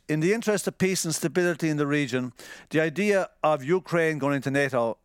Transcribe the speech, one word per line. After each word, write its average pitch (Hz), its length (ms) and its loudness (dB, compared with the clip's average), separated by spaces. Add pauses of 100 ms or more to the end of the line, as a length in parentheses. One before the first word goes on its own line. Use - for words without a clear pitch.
In 156 120 0
the 175 120 2
interest 214 340 0
of - 120 -4
peace 190 260 0
and 160 100 -4
stability 170 540 0
in 151 80 0
the 147 100 0
region, 131 460 -2 (380)
the 151 100 2
idea 180 480 0 (140)
of 151 200 2
Ukraine 160 560 0
going 139 180 0
into 135 140 -4
nato 131 540 0